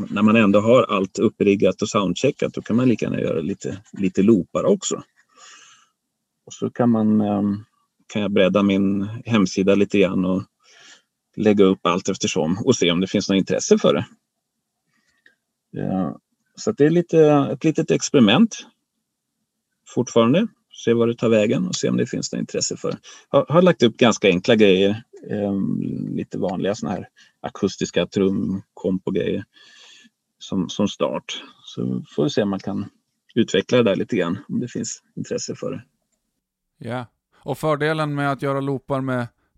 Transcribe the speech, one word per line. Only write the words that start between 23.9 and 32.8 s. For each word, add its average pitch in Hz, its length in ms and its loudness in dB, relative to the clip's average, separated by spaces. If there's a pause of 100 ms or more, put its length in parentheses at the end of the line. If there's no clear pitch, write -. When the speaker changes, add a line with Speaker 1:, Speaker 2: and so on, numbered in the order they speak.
Speaker 1:
ganska 110 320 2
enkla 92 280 2
grejer, 101 460 4 (280)
ehm, 98 500 -4 (360)
lite - 220 -8
vanliga 95 360 -4
såna - 180 -8
här 92 160 -10 (320)
akustiska - 680 -4
trumkompo-grejer 95 1400 -4 (920)
som, - 300 -6
som 101 200 -2
start. - 540 -6 (220)
Så - 400 -8 (100)
får 147 100 0
vi 147 60 -2
se 120 120 -2
om 101 80 -2
man 95 100 -6
kan 101 300 -10 (440)